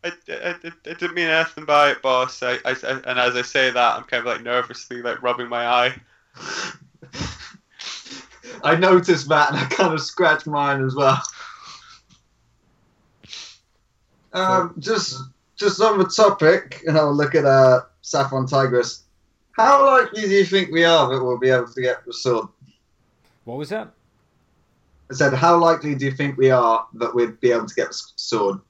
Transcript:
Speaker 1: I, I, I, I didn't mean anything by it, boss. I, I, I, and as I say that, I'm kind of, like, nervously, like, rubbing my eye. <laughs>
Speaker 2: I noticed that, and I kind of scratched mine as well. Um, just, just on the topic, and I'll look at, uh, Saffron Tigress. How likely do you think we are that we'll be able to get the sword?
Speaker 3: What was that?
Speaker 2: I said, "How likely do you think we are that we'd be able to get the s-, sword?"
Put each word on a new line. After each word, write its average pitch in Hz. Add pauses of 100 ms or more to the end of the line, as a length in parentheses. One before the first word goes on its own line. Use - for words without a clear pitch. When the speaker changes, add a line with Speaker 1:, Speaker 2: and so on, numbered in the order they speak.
Speaker 1:
I, 175
I, - (200)
I, 170 (100)
I 165
didn't 170
mean 170
anything 160
by 147
it, -
boss. 127
I, 123 (100)
I, 131 (100)
I, 131
and 127
as 123
I 123
say 131
that, 120
I'm -
kind 123
of, 120
like, 117
nervously, 120
like, 120
rubbing 123
my 120
eye. 123 (400)
<laughs> - (1900)
Speaker 2:
I 151
noticed 180
that, 151
and 147
I 135
kind 165
of 151
scratched 156
mine 143
as 127
well. 135 (3000)
Um, 185
just, 190 (400)
just 196
on 214
the 185
topic, 190
and 156
I'll 147
look 147
at, 147
uh, 131 (200)
Saffron 131
Tigress. 127 (480)
How 277
likely 247
do 202
you 196
think 185
we 165
are 160
that 131
we'll 123
be 127
able 123
to 131
get 127
the 120
sword? 113 (960)
Speaker 3:
What 120
was 147
that? 220 (1160)
Speaker 2:
I 131
said, 135
"How 170
likely 160
do 135
you 135
think 139
we 131
are 117
that 113
we'd 117
be 123
able 113
to -
get -
the -
s-, -
sword?" 98